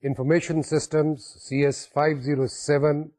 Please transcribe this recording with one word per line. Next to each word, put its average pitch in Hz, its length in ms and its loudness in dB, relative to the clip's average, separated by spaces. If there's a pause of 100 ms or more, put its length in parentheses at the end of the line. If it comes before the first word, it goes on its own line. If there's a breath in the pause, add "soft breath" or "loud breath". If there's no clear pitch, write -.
انفارمیشن 147 580 0
سسٹمز 151 640 0 (160)
سی - 240 -4
ایس 139 120 0 (160)
فائیو 151 280 2
زیرو 135 260 0
سیون 147 540 0 (180)